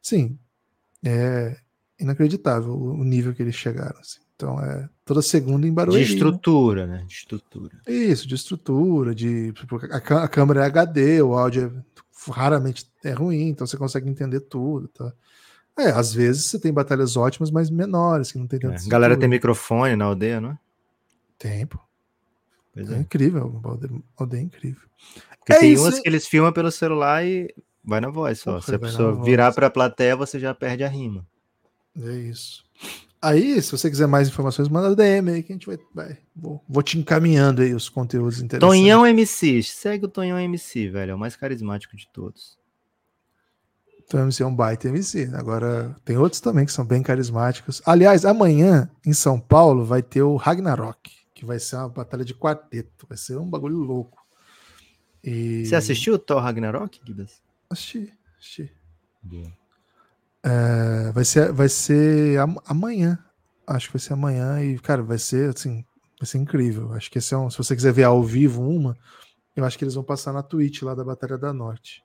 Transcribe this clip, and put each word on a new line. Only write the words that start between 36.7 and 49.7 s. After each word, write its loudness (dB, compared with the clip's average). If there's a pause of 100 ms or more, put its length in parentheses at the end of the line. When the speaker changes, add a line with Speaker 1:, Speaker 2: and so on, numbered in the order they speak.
Speaker 1:
te -2
encaminhando 4
aí 2
os -6
conteúdos -4
interessantes. 6
Speaker 2:
Tonhão 10
M 6
C, 2
segue -6
o -6
Tonhão -4
M -4
C, -8
velho, -6
é -8
o -10
mais -10
carismático -10
de -20
todos. -18 (1500)
Speaker 1:
Tonhão 0
M 0
C -2
é 0
um -4
baita -2
M -4
C, -6
né? -10
Agora, -6 (100)
tem -2
outros 2
também 2
que -8
são -4
bem 2
carismáticos. -2
Aliás, 8
amanhã, 6 (160)
em 2
São 0
Paulo, 6